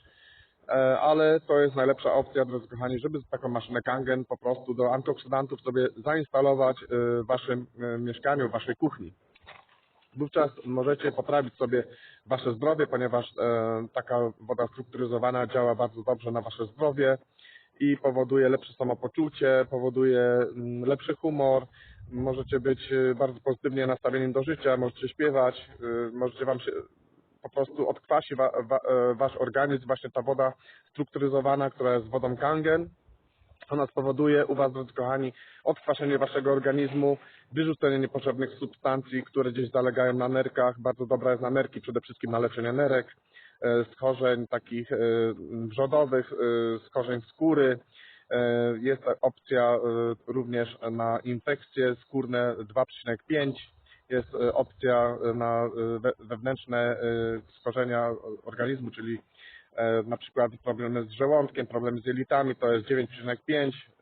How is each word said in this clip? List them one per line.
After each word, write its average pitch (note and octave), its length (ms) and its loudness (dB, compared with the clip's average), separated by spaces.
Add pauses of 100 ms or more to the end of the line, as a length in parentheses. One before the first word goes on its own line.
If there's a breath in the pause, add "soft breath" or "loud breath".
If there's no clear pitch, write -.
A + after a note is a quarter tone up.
(680 soft breath)
e, C3 320 4
ale D#3 400 4
to D3 200 4
jest C#3 160 2
najlepsza C3+ 360 2
opcja, C3 320 2
drodzy B2 240 -6
kochani, B2+ 300 -6
żeby D3+ 200 -4 (120)
taką C3 180 -6
maszynę A#2+ 340 -4
Kangen B2+ 420 -2
po B2 120 -6
prostu B2 380 -4
do B2 200 2
antyoksydantów C3+ 680 -4
sobie B2+ 360 0
zainstalować, C3+ 840 2
e, - 40 -18 (360)
w A2 40 -8
waszym, B2 400 -2 (140)
e, A#2+ 180 -4
mieszkaniu, A#2+ 500 -2
w G#2+ 40 -4
waszej A#2 240 -4
kuchni. - 380 -4 (1000)
Wówczas D3 340 0 (140)
możecie C3 480 0
poprawić C#3 420 0
sobie B2 300 0 (420 loud breath)
wasze B2 280 -2
zdrowie, D3 320 2
ponieważ, A#2+ 520 -2
e, A2+ 560 0
taka A#2+ 460 0
woda A#2 260 -4
strukturyzowana B2 800 -2
działa A#2+ 280 2
bardzo A2+ 280 -2
dobrze A#2 280 -2
na A#2 100 -2
wasze A2 260 -8
zdrowie C3+ 520 2 (640 loud breath)
i C#3+ 160 4
powoduje C3 520 2
lepsze C3 240 0
samopoczucie, C3 1000 0
powoduje, B2+ 500 2
mm, B2 640 0
lepszy C#3 300 -2
humor, C3+ 520 2 (460 loud breath)
możecie C3 480 -4
być, C3 320 -2
e, C3 220 2
bardzo B2+ 260 -2
pozytywnie C3 460 -2
nastawieni B2+ 460 0
do C3+ 100 0
życia, C#3 340 0
możecie B2+ 320 -4
śpiewać, C3+ 640 0 (100)
e, A#2 320 -4
możecie B2 320 -4
wam B2+ 160 -2
się, B2+ 120 -6 (720)
po C3+ 80 -14
prostu C#3 380 -2
odkwasi - 460 -2
wa-, C3 180 2 (100)
wa-, B2+ 180 0 (300)
e, B2 40 0
wasz C3 220 0
organizm, C3 500 0
właśnie B2+ 240 -4
ta B2+ 120 -4
woda C3 300 0 (380 loud breath)
strukturyzowana, C#3 800 0
która B2+ 240 0
jest A2+ 140 -2
wodą B2+ 280 -2
Kangen. D#3 520 0 (840)
Ona C#3+ 160 0
spowoduje C#3+ 600 2
u C#3 80 -2
was, C3+ 180 2
drodzy C3 200 -10
kochani, C3 400 -2 (320 loud breath)
odkwaszenie D3 540 0
waszego C3+ 340 2
organizmu, C#3 640 2 (360 loud breath)
wyrzucenie D3 460 2
niepotrzebnych C3 520 -2
substancji, C3 720 -4
które B2+ 300 -2
gdzieś A#2+ 180 -4
zalegają B2+ 420 2
na B2 160 0
nerkach. B2+ 520 0
Bardzo B2 260 -2
dobra A#2+ 240 0
jest B2 120 0
na B2 80 -2
nerki, C3 300 -2
przede A#2 200 -4
wszystkim A#2+ 300 -10
na A#2 80 0
leczenie A#2 340 -2
nerek, C3 440 0 (460 loud breath)
e, A#2+ 220 2
schorzeń B2 640 0
takich, A#2 460 -6
e, B2 40 0 (720)
wrzodowych, C3 640 2
e, A#2 460 0
schorzeń B2 420 -4
skóry. C#3 580 2 (520 loud breath)
E, A#2+ 80 0 (400)
jest C3 240 -2 (180)
opcja, B2+ 420 0
e, A#2+ 160 4 (480)
również A#2+ 520 -4 (120)
na A#2 340 -2
infekcje B2+ 680 -2
skórne B2 640 -2 (120)
dwa B2+ 180 0
przecinek - 360 -8
pięć. C#3+ 480 -2 (380 soft breath)
Jest, B2 260 -2
e, A#2+ 200 0
opcja, A#2+ 720 2
e, A#2 100 0
na, A#2 300 0
e, A#2 340 -4
we-, A#2+ 200 0
wewnętrzne, A#2+ 600 -6
e, A#2+ 180 0 (640)
schorzenia A#2+ 500 -2 (340)
organizmu, A#2+ 460 -4
czyli A2+ 280 -8 (580 loud breath)
E, A2+ 260 2
na A2+ 140 -6
przykład - 360 -2 (120)
problemy A#2+ 400 -4
z A2 60 -14
żołądkiem, C3+ 560 0
problemy A#2+ 340 -4
z A2+ 60 -10
jelitami, C3 500 0
to A#2+ 160 2
jest A2+ 140 0
dziewięć B2+ 240 -2
przecinek B2 340 -8
pięć, C#3+ 460 -2 (120)